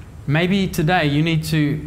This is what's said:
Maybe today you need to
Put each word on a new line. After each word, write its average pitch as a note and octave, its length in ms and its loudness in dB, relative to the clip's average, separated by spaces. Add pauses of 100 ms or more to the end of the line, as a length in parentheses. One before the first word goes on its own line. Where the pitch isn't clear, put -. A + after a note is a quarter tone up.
(260)
Maybe F3+ 420 2
today F3 380 0
you C#3+ 160 2
need D#3+ 220 0
to D3+ 320 0 (100)